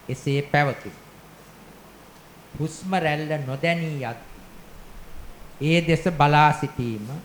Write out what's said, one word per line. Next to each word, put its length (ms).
එසේ 380
පැවතුණි. 560
හුස්ම 380
රැල්ල 380
නොදැනී 600
යත් 180
ඒ 220
දෙස 300
බලා 420
සිටීම 540